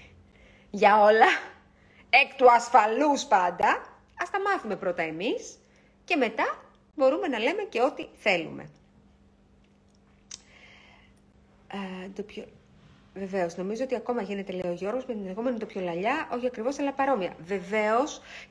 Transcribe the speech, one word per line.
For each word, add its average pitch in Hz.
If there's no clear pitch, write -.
για 208
όλα, 220
εκ 269
του 247
ασφαλούς 233
πάντα, 180
ας 349
τα 392
μάθουμε 320
πρώτα 175
εμείς 180
και 359
μετά 247
μπορούμε 302
να 240
λέμε 339
και 233
ό,τι 294
θέλουμε. 156
Ε, 190
το 196
πιο, -
βεβαίως, 185
νομίζω 214
ότι 254
ακόμα 233
γίνεται, 196
λέει 180
ο 175
Γιώργος, 208
με 233
την 202
λεγόμενη 226
ντοπιολαλιά, 202
όχι 247
ακριβώς, 247
αλλά 277
παρόμοια. 262
Βεβαίως, 214